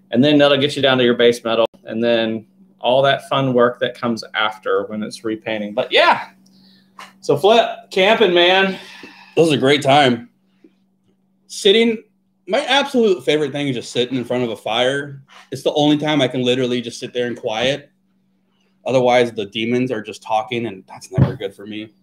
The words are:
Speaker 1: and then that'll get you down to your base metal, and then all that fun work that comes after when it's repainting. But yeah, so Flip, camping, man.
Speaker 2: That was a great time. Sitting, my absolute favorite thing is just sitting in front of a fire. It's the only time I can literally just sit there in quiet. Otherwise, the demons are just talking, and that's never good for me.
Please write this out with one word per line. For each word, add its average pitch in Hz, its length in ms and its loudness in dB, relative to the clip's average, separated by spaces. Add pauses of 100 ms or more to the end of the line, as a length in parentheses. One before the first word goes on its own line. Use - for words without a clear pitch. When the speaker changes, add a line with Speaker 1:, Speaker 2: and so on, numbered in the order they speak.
(120)
Speaker 1:
and 120 120 2
then 147 140 4
that'll 143 200 4
get 139 180 -2
you 139 60 -4
down 131 160 2
to 127 60 2
your 120 120 4
base 120 280 2
metal, 113 220 0 (200)
and 113 180 -6
then 113 420 -2 (340)
all 127 220 2
that 135 280 0
fun 135 240 0
work 120 260 2
that - 200 -6
comes 117 240 -4 (120)
after 101 520 -2
when 107 140 -8
it's 117 220 -12
repainting. 110 500 -6
But - 180 -4
yeah, 285 380 0 (920)
so 151 160 0
Flip, 220 300 4 (220)
camping, 196 440 2
man. 185 440 2 (580)
Speaker 2:
That 151 60 2
was 165 100 4
a 135 60 2
great 135 240 2
time. 135 480 2 (1160)
Sitting, 220 560 2 (440)
my 208 120 0
absolute 254 680 0
favorite 151 260 0
thing 143 180 -4
is 123 60 -4
just - 160 -12
sitting 127 240 -2
in 123 80 -4
front 123 200 -2
of 113 80 -4
a 104 40 -8
fire. 135 680 -4 (280)
It's 139 120 -12
the 160 100 0
only 147 240 4
time 151 240 0
I 127 60 2
can 127 160 -4
literally 123 360 0
just 117 200 -12
sit 120 120 -12
there 123 140 -4
in 120 100 -8
quiet. 120 540 -4 (960)
Otherwise, 123 460 2
the 107 160 -8
demons 120 440 -4
are 110 120 -6
just 104 180 -16
talking, 110 460 -4
and 95 200 -14
that's - 240 -20
never - 240 2
good 98 200 -10
for 104 100 -20
me. 107 260 -14 (120)